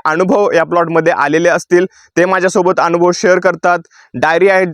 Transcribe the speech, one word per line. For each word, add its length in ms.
अनुभव 460
या 120
प्लॉटमध्ये 500
आलेले 360
असतील, 360
ते 80
माझ्यासोबत 540
अनुभव 320
शेअर 280
करतात. 400
डायरी 360
आहे, 240